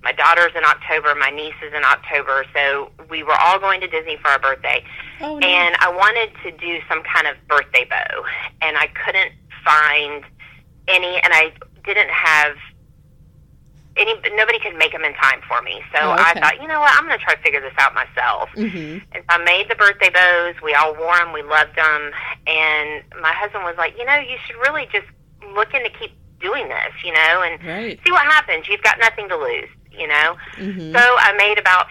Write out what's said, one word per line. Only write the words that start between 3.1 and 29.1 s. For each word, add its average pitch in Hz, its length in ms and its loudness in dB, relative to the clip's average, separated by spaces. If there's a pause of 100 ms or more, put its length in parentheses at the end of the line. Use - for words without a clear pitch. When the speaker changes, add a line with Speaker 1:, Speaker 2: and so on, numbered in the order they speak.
Speaker 1:
were 151 180 0
all 180 200 4
going 190 220 0
to 185 60 -8
Disney 160 300 -6
for 151 120 -2
our 139 100 2
birthday. 135 440 -2 (360)
Speaker 2:
Oh, 202 180 -8
nice. 190 100 0
Speaker 1:
And 175 320 2
I 180 160 4
wanted 214 360 2 (100)
to 170 160 -12
do 170 220 -8 (100)
some 160 140 -4
kind 160 240 0
of 139 80 -6 (120)
birthday 135 380 0
bow. - 380 -6 (400)
And 156 140 -2
I 151 100 0
couldn't - 460 -4 (300)
find 151 600 2 (640)
any, 180 340 0
and 180 120 2
I 160 200 2 (320)
didn't 202 240 0
have 151 460 2 (1400)
any, 440 160 0 (220)
nobody 220 240 0
could 208 180 -10
make 160 180 -2
'em 160 80 -8
in 147 120 -4
time 131 320 2
for 120 140 -2
me. 101 200 -10 (120)
So 147 80 2
Speaker 2:
Oh, 156 100 0
Speaker 1:
I 165 200 4
Speaker 2:
okay. 170 80 0
Speaker 1:
thought, 160 220 2
"You 302 60 -14
know 311 120 -2
what? 294 160 6
I'm 294 120 4
gonna 269 100 -2
try 165 180 0
to - 60 -20
figure 143 180 0
this 135 180 -12
out 139 160 4
myself." 120 640 -2
Speaker 2:
Mm-hmm. 175 440 -8 (120)
Speaker 1:
And 175 180 -14
so 170 60 4
I - 80 2
made 180 260 2
the 226 60 0
birthday 202 340 4
bows. 175 540 2
We 156 100 -2
all 151 220 4
wore 165 240 2
'em. 170 140 -2
We 151 100 -8
loved 151 340 0
'em. 151 340 2 (360)
And 151 560 -2 (180)
my 160 120 0
husband 202 320 -6
was 170 120 -6
like, 165 200 -4
"You 240 80 -8
know, 277 100 2
you 254 220 -4 (100)
should - 100 -12
really 269 360 -4
just 202 140 -4 (460)
look 208 200 -4
into 247 160 -4
keep - 240 -16 (260)
doing 359 300 -6
this, - 240 -6 (100)
you 180 80 -8
know, 160 320 2
and 165 240 -6
Speaker 2:
Right. 190 380 -10
Speaker 1:
see 349 80 4
what 302 120 4
happens. 294 440 0
You've 202 120 -4
got 214 160 2
nothing 220 300 0